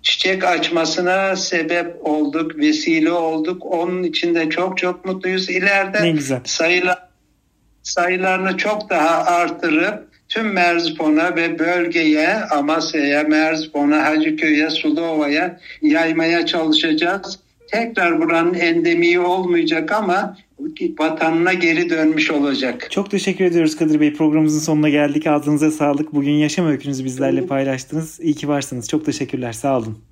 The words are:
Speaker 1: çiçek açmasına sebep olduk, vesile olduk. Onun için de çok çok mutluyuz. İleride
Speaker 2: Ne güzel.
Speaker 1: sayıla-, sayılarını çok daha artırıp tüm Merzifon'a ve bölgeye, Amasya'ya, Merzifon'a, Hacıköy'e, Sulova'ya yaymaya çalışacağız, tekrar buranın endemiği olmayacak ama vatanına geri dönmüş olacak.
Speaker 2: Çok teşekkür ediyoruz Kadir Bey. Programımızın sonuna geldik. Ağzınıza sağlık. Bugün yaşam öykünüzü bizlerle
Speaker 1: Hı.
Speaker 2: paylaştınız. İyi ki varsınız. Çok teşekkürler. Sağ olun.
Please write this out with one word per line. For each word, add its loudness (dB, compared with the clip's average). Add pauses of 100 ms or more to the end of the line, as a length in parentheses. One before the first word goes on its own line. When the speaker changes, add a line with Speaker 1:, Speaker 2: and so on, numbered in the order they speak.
Speaker 1:
çiçek 0
açmasına 0
sebep -2 (100)
olduk, -2
vesile 2
olduk. -2
Onun -2
için 0
de 0
çok -2
çok -4
mutluyuz. -4
İleride 0
Speaker 2:
Ne 2
güzel. -2
Speaker 1:
sayıla-, 0 (720)
sayılarını 0
çok -4
daha 2
artırıp 0 (200)
tüm -2
Merzifon'a 2
ve -2
bölgeye, 2
Amasya'ya, 0
Merzifon'a, 2
Hacıköy'e, 2
Sulova'ya -2 (220)
yaymaya 2
çalışacağız, 0 (340)
tekrar 0
buranın 2
endemiği 2
olmayacak 0
ama -2 (640)
vatanına 2
geri 2
dönmüş 2
olacak. -2
Speaker 2:
Çok -4
teşekkür -2
ediyoruz 2
Kadir 2
Bey. 4
Programımızın 2
sonuna 2
geldik. 2
Ağzınıza 2
sağlık. -2
Bugün 2
yaşam 2
öykünüzü -2
bizlerle 0
Speaker 1:
Hı. -4
Speaker 2:
paylaştınız. -4
İyi 0
ki -6
varsınız. -4
Çok -2
teşekkürler. -4
Sağ 0
olun. -6 (140)